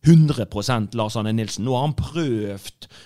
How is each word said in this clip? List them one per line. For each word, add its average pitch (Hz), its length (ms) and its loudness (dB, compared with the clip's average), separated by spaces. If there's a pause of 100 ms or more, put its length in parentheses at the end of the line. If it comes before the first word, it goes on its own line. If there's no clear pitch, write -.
hundre 151 400 6
prosent 104 500 -4
Lars 107 220 -4
Arne 110 160 -2
Nilsen. 107 320 -4
Nå 131 80 -2
har 123 80 -2
han 151 160 -2
prøvd 117 880 -6 (200)